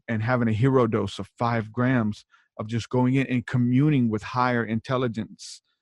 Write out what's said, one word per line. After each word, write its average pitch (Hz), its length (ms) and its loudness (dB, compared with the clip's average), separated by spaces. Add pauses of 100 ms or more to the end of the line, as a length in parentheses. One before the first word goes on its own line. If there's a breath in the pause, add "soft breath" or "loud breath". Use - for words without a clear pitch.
and 113 120 -2
having 120 280 2
a 110 40 2
hero 131 320 4
dose 107 320 -2
of 101 120 -12 (100)
five 117 320 -2
grams 120 540 0 (320 soft breath)
of 110 100 -8
just 113 220 -4
going 127 260 2
in 135 120 2
and 123 200 -4
communing 123 640 2
with 107 140 -2
higher 123 420 0
intelligence, 113 960 -6 (200)